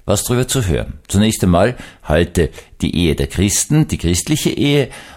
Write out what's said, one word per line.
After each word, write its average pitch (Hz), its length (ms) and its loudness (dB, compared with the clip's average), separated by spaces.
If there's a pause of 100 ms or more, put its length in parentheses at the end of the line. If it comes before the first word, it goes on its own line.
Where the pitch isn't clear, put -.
was 104 200 0
drüber 147 240 0
zu 131 160 0
hören. 67 420 -4
Zunächst 107 380 0
einmal 95 320 2 (300)
heute 82 420 2 (320)
die - 160 -2
Ehe 80 180 2
der 69 120 -2
Christen, 123 600 0
die - 100 -4
christliche 87 500 -2
Ehe, 143 400 0 (280)